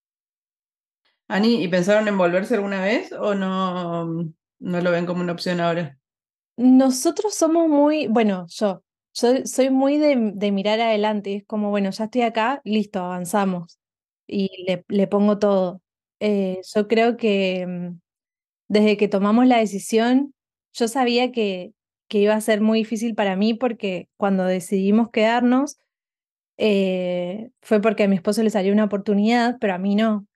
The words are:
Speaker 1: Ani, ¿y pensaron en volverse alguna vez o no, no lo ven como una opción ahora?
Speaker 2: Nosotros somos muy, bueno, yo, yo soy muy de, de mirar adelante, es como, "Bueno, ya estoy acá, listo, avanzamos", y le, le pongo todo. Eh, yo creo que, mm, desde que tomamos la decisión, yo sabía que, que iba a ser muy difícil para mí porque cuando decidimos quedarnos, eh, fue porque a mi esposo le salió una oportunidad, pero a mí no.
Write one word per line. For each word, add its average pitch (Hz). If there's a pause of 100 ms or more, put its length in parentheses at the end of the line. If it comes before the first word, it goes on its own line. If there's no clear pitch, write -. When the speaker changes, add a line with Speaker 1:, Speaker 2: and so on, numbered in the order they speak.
(1300)
Speaker 1:
Ani, 220
¿y 185
pensaron 190
en 202
volverse 185
alguna 202
vez 240
o 202
no, 180 (520)
no 175
lo 180
ven 170
como 180
una 175
opción 175
ahora? 170 (600)
Speaker 2:
Nosotros 262
somos 330
muy, 294
bueno, 208
yo, 190 (320)
yo 240 (160)
soy 262
muy 269
de, 262
de 202
mirar 202
adelante, 208
es 202
como, 214
"Bueno, 202
ya 208
estoy 240
acá, 233
listo, 208
avanzamos", 180 (480)
y 190
le, 180
le 196
pongo 202
todo. 190 (380)
Eh, 196 (140)
yo 208
creo 233
que, 190
mm, 175 (720)
desde 208
que 208
tomamos 208
la 247
decisión, 226 (400)
yo 233
sabía 247
que, 202 (360)
que 214
iba 208
a 220
ser 214
muy 220
difícil 220
para 202
mí 220
porque 214 (100)
cuando 196
decidimos 196
quedarnos, 247 (800)
eh, 185 (100)
fue 214
porque 214
a 196
mi 196
esposo 208
le 220
salió 196
una 214
oportunidad, 214
pero 202
a 180
mí 202
no. 214